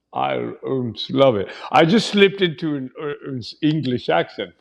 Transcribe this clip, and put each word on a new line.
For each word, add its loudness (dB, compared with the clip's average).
I, -2
um, -4
love 4
it. -4
I 6
just 4
slipped 4
into -2
an, -6
uh, -8
an -8
English 0
accent -2